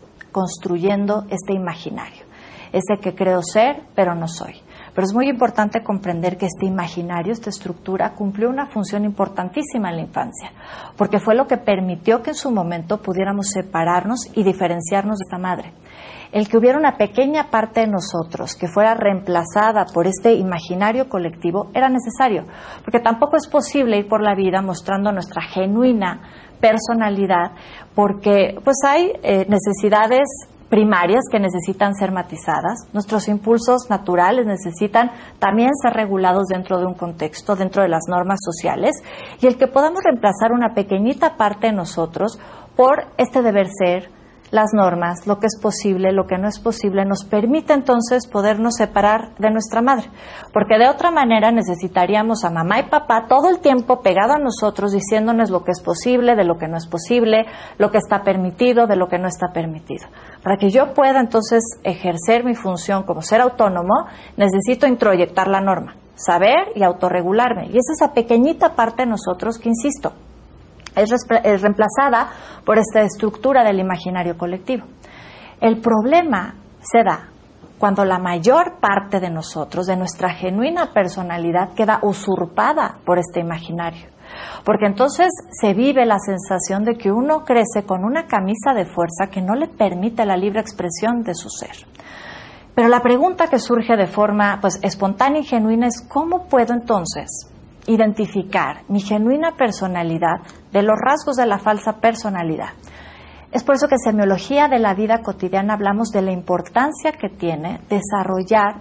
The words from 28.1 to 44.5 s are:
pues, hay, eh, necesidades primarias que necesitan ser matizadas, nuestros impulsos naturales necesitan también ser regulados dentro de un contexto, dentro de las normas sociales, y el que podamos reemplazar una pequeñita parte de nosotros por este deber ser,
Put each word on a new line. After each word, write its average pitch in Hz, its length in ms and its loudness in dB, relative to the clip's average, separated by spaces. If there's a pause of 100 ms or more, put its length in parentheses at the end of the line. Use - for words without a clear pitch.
pues, 269 140 2 (100)
hay, 339 240 4 (100)
eh, 190 280 2
necesidades 208 720 2 (460)
primarias 208 600 4
que 233 80 0
necesitan 190 560 -2
ser 196 200 -2
matizadas, 170 800 -6
nuestros 208 340 -2
impulsos 233 640 0
naturales 196 560 2
necesitan 208 640 0 (280)
también 226 360 2
ser 262 180 0
regulados 196 540 0
dentro 185 320 -2
de 180 60 -2
un 180 80 -4
contexto, 170 640 -6
dentro 190 260 0
de 185 60 2
las 160 180 -2
normas 180 340 0
sociales, 170 540 -2 (460)
y 254 60 6
el 247 100 2
que 262 100 2
podamos 311 380 2
reemplazar 226 480 2
una 240 200 0
pequeñita 214 640 0
parte 208 320 0
de 220 60 0
nosotros 170 640 -4 (380)
por 262 300 4 (100)
este 254 240 0
deber 202 260 2
ser, 185 420 -2 (440)